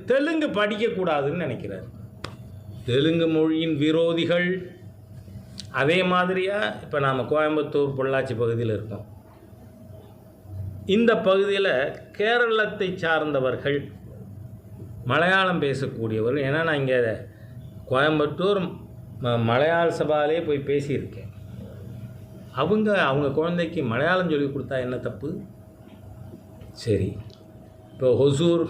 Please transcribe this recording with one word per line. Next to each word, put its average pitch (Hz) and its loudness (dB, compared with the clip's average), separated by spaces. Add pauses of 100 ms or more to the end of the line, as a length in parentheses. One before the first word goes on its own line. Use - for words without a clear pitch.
தெலுங்கு 294 2
படிக்கக்கூடாதுன்னு 180 0
நினைக்கிறாரு. 98 -6 (960)
தெலுங்கு 160 2
மொழியின் 160 2
விரோதிகள். 165 2 (1200)
அதே 143 4
மாதிரியா 185 2 (240)
இப்ப 147 -2
நாம 131 2
கோயம்புத்தூர், 147 2
பொள்ளாச்சி 131 0
பகுதியில 117 0
இருக்கோம். - -8 (1800)
இந்த 226 4
பகுதியில 196 2 (440)
கேரளத்தை 220 2
சார்ந்தவர்கள், 143 0 (1300)
மலையாளம் 170 4
பேசக்கூடியவர்கள், 123 0
ஏன்னா 151 0
நான் 151 2
இங்க 131 2 (920)
கோயம்புத்தூர் 151 2 (580)
ம-, 120 2
மலையாள 156 4
சபாலே 151 2
போய் 139 0
பேசியிருக்கேன். 139 -2 (1200)
அவங்க, 208 2 (140)
அவங்க 143 2
குழந்தைக்கு 165 0
மலையாளம் 160 2
சொல்லிக் 143 0
கொடுத்தா 131 -4
என்ன 123 -2
தப்பு? 120 -6 (1400)
சரி, 95 0 (840)
இப்போ 127 0
ஹொசூர் 151 4